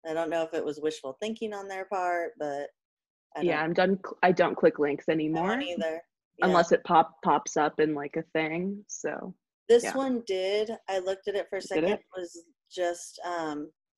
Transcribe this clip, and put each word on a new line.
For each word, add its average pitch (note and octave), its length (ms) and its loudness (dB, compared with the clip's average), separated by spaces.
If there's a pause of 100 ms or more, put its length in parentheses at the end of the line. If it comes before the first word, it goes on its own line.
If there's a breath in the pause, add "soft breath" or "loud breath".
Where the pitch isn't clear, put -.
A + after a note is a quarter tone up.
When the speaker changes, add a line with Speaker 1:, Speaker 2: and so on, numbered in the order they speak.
Speaker 1:
I D#3+ 80 -4
don't E3 160 -2
know E3 140 0
if D#3+ 100 -8
it D#3 100 -2
was D3 160 -4
wishful D3+ 400 -4
thinking A3 340 -6
on G3 140 -10
their F#3+ 180 -8
part, F3 520 -2
but C#3+ 320 -4 (680)
I D#3 60 -4
Speaker 2:
Yeah, D#3 180 2
Speaker 1:
don't - 20 0
Speaker 2:
I'm D#3+ 100 -2
done F#3 320 4
cl-, - 180 -12
I F#3 100 6
don't E3+ 240 2
click E3 220 4
links D3 300 0 (260)
Speaker 1:
I D#3+ 80 0
Speaker 2:
anymore - 0 -
Speaker 1:
don't A3+ 200 0
either. E3 400 -4 (340)
Yeah. F#3+ 100 0
Speaker 2:
unless F3+ 260 4
it - 120 2
pop-, E3 400 4
pops D3 320 2
up D3+ 240 2
in, D#3 140 4
like, C#3+ 220 -6
a D#3+ 60 -4 (120)
thing, F3 540 -2
so, - 460 -8 (340)
Speaker 1:
This A#3 140 8
Speaker 2:
yeah. - 120 -2
Speaker 1:
one B3+ 280 0
did. G3+ 480 0 (180)
I G3 100 0
looked F#3+ 300 -4
at G3 60 -4
it G3 140 -2
for G3+ 100 -6
a F#3 40 -6 (100)
Speaker 2:
Did E3 120 2
Speaker 1:
second. - 0 -
Speaker 2:
it? G3+ 160 0
Speaker 1:
It - 60 -20 (100)
was E3+ 280 -12 (260)
just, F3 540 -4
um, D#3+ 480 -6 (260)